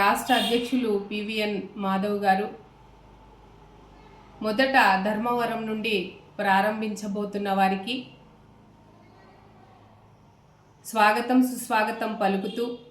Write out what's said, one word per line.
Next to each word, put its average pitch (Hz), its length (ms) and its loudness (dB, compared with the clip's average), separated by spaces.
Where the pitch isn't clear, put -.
రాష్ట్ర 226 400 2
అధ్యక్షులు 233 500 0
పివిఎన్ 208 520 -4
మాధవ్ 196 480 0
గారు 196 220 4
మొదట 247 340 0
ధర్మవరం 226 600 -2
నుండి 220 260 -2
ప్రారంభించబోతున్న 202 1160 -2
వారికి 196 440 0
స్వాగతం, 233 640 4
సుస్వాగతం 220 720 -2
పలుకుతూ, 202 460 -2